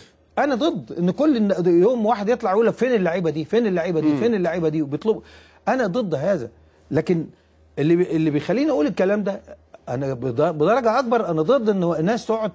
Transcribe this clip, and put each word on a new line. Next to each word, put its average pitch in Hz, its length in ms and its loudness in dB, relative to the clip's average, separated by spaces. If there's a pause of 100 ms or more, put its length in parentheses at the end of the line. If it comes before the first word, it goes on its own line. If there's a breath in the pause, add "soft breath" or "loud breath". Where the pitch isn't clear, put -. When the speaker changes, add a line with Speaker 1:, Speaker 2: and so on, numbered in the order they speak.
(400)
Speaker 1:
انا 277 160 0
ضد 240 360 -4
ان 175 200 0
كل 277 260 2
الن-، 190 300 2
يوم 208 380 4
واحد 202 240 0
يطلع 233 220 0
يقول 220 160 4
لك 185 60 2
فين 247 220 0
اللعيبه 175 340 0
دي؟ 151 160 -4
فين 226 220 0
اللعيبه 175 320 0
دي؟ 156 80 2
Speaker 2:
مم. 147 120 2
Speaker 1:
فين 226 160 2
اللعيبه 175 340 0
دي؟ 156 120 -2
وبيطلبوا. 147 400 -2 (460 soft breath)
انا 240 200 0
ضد 180 280 -2
هذا. 123 340 -2 (420 soft breath)
لكن 160 340 0 (540 soft breath)
اللي 160 160 4
بي-، 180 160 0
اللي 160 180 0
بيخليني 190 420 -2
اقول 294 160 0
الكلام 202 360 0
ده 196 180 -6 (480)
أنا 135 240 -4
بد-، 127 280 -2
بدرجة 214 580 2
أكبر 226 300 0
أنا 156 120 0
ضد 220 280 2
إن 196 140 0
الناس 170 420 -2
تقعد 220 300 -2